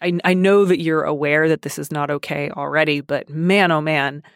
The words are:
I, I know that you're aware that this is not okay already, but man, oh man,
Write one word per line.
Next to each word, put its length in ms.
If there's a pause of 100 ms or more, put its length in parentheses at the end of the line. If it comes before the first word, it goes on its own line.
I, 220
I 100
know 300
that 160
you're 240
aware 460
that 140
this 140
is 140
not 180
okay 420
already, 500
but 280
man, 420
oh 100
man, 420 (120)